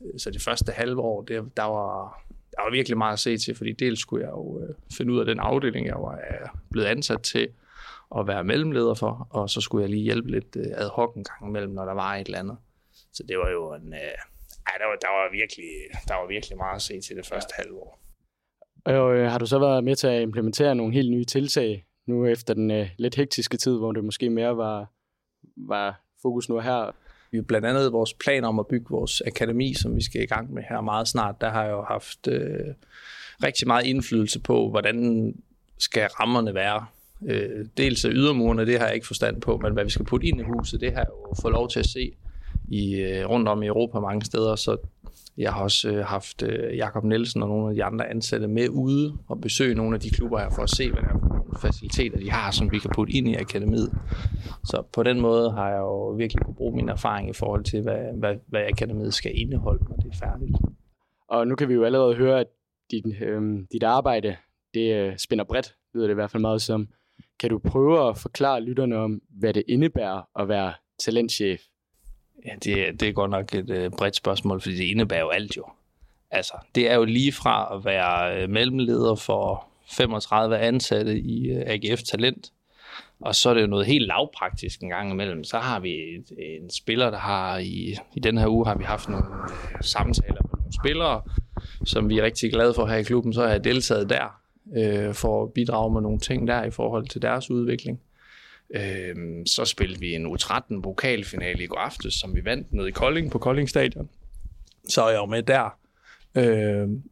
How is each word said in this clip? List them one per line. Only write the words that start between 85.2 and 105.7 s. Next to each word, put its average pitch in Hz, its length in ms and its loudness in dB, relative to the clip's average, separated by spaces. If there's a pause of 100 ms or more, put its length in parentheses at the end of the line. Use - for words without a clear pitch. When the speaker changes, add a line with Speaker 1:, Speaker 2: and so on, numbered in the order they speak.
Speaker 1:
Så 113 140 -6
har 117 220 -2
vi 82 360 -6
et, - 220 -16
en 80 320 -12
spiller, 117 400 0
der 104 80 -4
har 95 400 -2
i, 92 380 -6 (200)
i - 40 -4
den 113 180 2
her 110 100 6
uge 113 180 4
har 104 120 2
vi 90 60 -2
haft 104 260 -4
nogle, 101 160 0
øh, - 560 -8
samtaler - 600 0
med - 180 0
nogle - 140 -4 (100)
spillere, 143 380 2 (640)
som 107 240 2
vi 110 80 4
er 107 60 6
rigtig 113 280 2
glade 117 220 6
for 117 120 2
her 110 100 2
i 110 80 2
klubben. 120 300 2
Så 117 80 2
har 117 80 4
jeg 104 140 4
deltaget 113 460 2
der, 127 320 0 (340)
øh, 104 380 2
for 107 300 2
at 113 100 -6
bidrage 113 400 2
med 110 80 2
nogle 107 180 0
ting 127 280 0
der 120 160 0
i 110 80 -2
forhold 117 360 -2
til - 140 -8
deres 120 300 -2
udvikling. 123 500 -2 (760)
Øhm, 90 680 -6
så 117 200 0
spillede 95 340 -2
vi 87 140 -4
en 82 120 -2
U 82 100 -4
tretten 101 460 -2
pokalfinale 95 800 -2
i 87 40 -6
går - 100 -6
aftes, 107 360 -4
som 95 220 -4
vi 87 100 -2
vandt 117 280 -2
nede 98 160 -2
i - 20 -4
Kolding 151 400 0
på 117 80 -2
Kolding 131 300 2
Stadion. 135 400 0 (800)
Så 123 140 4
er 113 60 6
jeg 110 80 4
jo 104 80 -2
med 110 180 -2
der, 127 340 2 (580)